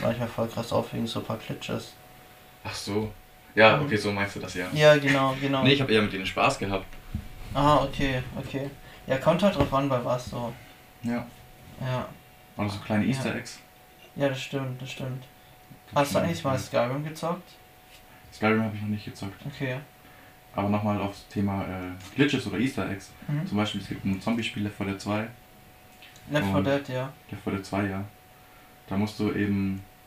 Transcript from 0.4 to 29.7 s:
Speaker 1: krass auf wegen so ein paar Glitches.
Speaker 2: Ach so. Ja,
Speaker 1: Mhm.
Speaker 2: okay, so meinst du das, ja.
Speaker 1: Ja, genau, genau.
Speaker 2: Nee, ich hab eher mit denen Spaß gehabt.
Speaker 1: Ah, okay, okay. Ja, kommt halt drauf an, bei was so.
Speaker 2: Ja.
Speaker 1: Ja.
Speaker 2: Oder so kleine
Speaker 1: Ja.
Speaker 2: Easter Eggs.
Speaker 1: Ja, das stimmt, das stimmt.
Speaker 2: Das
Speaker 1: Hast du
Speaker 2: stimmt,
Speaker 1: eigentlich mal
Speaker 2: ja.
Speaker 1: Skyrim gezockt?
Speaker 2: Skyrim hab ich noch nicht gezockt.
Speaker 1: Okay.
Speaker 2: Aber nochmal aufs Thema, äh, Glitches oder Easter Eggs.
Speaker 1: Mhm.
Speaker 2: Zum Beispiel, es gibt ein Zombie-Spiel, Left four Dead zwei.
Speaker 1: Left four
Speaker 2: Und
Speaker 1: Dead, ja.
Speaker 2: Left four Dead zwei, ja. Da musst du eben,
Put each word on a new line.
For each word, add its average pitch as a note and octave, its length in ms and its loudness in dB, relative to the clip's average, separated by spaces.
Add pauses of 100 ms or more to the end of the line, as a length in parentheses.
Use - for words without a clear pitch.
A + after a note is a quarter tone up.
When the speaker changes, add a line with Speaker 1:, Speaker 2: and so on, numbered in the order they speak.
Speaker 1:
krass - 240 -6
auf A2+ 200 -2
wegen A#2 140 -2
so A2 120 -6
ein - 60 -8
paar A2+ 120 -4
Glitches. - 560 -8 (720)
Speaker 2:
Ach G2+ 100 -8
so. G#2+ 360 -2 (440)
Ja, A2 220 10
Speaker 1:
Mhm. D3 80 2
Speaker 2:
okay, A2+ 100 2
so G#2 160 0
meinst G2 240 -2
du G2 60 -8
das, - 120 -10
ja. F#2 200 -6
Speaker 1:
Ja, D3+ 240 10
genau, C#3 420 4
genau. C3+ 240 2
Speaker 2:
Nee, C3+ 100 8
ich C#3 80 4
hab - 80 0
eher A2 120 6
mit G2+ 120 0
denen F#2+ 120 -6
Spaß F#2 340 2
gehabt. F#2+ 260 -2 (680)
Speaker 1:
Ah, C#3+ 300 6
okay, C3+ 380 0 (160)
okay. C3+ 320 -6 (380)
Ja, C3 100 0
kommt E3 240 4
halt G3+ 140 4
drauf C3+ 180 2
an, C#3 140 2
bei B2 160 0
was B2 220 -2
so. A#2+ 280 -6 (500)
Speaker 2:
Ja. A#2+ 220 -2 (540)
Speaker 1:
Ja. B2+ 300 -4 (480)
Speaker 2:
Oder G2+ 120 -2
so G2+ 100 -6
kleine G#2 260 0
Speaker 1:
Ja. G2+ 60 4
Speaker 2:
Easter A2+ 240 -2
Eggs. - 240 -10 (560)
Speaker 1:
Ja, C#3+ 140 2
das C3 120 -2
stimmt, C3 400 -6
das C3 100 -10
stimmt. C3 320 -8 (640)
Speaker 2:
Das - 140 -16
Speaker 1:
Hast C#3 80 2
du - 80 -2
Speaker 2:
stimmt, - 80 4
Speaker 1:
eigentlich E3+ 180 -2
mal C3+ 100 2
Speaker 2:
ja. B2+ 60 2
Speaker 1:
Skyrim B2+ 460 0
gezockt? D#3+ 440 -4 (840)
Speaker 2:
Skyrim A2 300 2
hab G#2 120 -2
ich G#2 60 -6
noch G#2 80 -4
nicht G#2 160 -2
gezockt. - 400 -10
Speaker 1:
Okay. C3 320 -6 (800)
Speaker 2:
Aber G2+ 140 0
nochmal G#2 300 2
aufs G2+ 300 -6
Thema, G2 340 0
äh, F#2 520 -8
Glitches C3 320 4
oder F#2+ 120 -2
Easter A2 300 0
Eggs. G2 220 -8 (160)
Speaker 1:
Mhm. D3+ 200 -2
Speaker 2:
Zum G2+ 100 -2
Beispiel, G#2 240 0
es - 60 -10
gibt - 180 -8
ein F#2+ 160 0
Zombie-Spiel, A2+ 420 -2
Left G2+ 120 -4
four G2 120 -4
Dead G2 120 -4
zwei. G#2+ 280 -2 (1000)
Speaker 1:
Left D3 180 2
four E3+ 100 2
Speaker 2:
Und C#3+ 80 4
Speaker 1:
Dead, C#3 240 2
ja. C3 240 -4 (180)
Speaker 2:
Left G2 120 -12
four F#2+ 100 -2
Dead G2 120 -4
zwei, G2+ 200 0
ja. G2 180 -4 (840)
Da F#2+ 100 -2
musst G#2 220 -2
du G#2 140 2
eben, G2 500 0 (240)